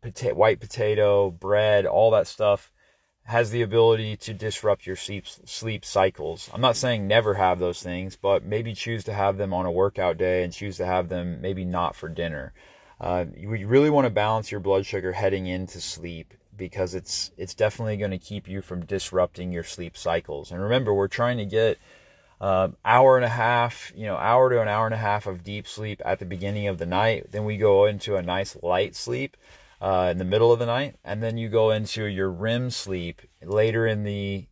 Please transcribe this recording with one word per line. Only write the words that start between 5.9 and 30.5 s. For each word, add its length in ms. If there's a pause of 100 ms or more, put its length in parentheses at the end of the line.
I'm 80
not 140
saying 300
never 280
have 240
those 240
things, 340
but 260
maybe 300
choose 320
to 80
have 240
them 160
on 140
a 40
workout 460
day 280
and 80
choose 260
to 80
have 240
them 320
maybe 240
not 280
for 140
dinner. 460 (440)
Uh, 280 (100)
you, 160
you 140
really 240
wanna 180
balance 420
your 100
blood 260
sugar 260
heading 340
into 320
sleep, 540 (240)
because 380
it's, 420
it's 180
definitely 420
gonna 200
keep 300
you 160
from 220
disrupting 680
your 140
sleep 320
cycles. 560
And 100
remember, 320
we're 140
trying 300
to 60
get, 340 (600)
uh, 280 (160)
hour 320
and 80
a 40
half, 680
you 100
know, 80
hour 360
to 120
an 60
hour 180
and 80
a 40
half 280
of 160
deep 240
sleep 380
at 160
the 40
beginning 440
of 100
the 80
night. 460
Then 120
we 120
go 300
into 280
a 80
nice 400
light 320
sleep, 420 (440)
uh, 320
in 60
the 60
middle 280